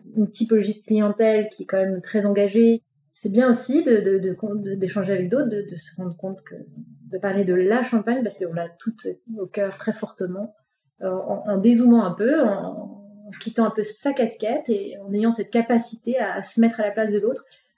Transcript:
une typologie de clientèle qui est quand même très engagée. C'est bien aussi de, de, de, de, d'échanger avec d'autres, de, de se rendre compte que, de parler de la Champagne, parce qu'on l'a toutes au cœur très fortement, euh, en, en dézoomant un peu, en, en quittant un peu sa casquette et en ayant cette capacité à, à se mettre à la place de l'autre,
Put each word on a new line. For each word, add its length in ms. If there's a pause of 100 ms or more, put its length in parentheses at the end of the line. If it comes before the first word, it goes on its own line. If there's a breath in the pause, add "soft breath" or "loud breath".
(160)
une 160
typologie 480
de 60
clientèle 640
qui 140
est 20
quand 120
même 240
très 240
engagée. 560 (300)
C'est 180
bien 200
aussi 340
de, 140
de, 220
de, 160 (280)
de, 120
d'échanger 380
avec 160
d'autres, 200
de, 200
de 60
se 220
rendre 200
compte 260
que, 120 (560)
de 60
parler 280
de 80
la 300
Champagne, 380
parce 160
qu'on 160
l'a 160 (100)
toutes 280 (320)
au 60
cœur 320
très 160
fortement, 600 (480)
euh, 80
en, 380
en 100
dézoomant 460
un 100
peu, 280
en, 640 (240)
en 120
quittant 260
un 60
peu 120
sa 300
casquette 540
et 320
en 140
ayant 180
cette 200
capacité 680
à, 160
à 100
se 160
mettre 200
à 40
la 80
place 200
de 80
l'autre, 260 (320 soft breath)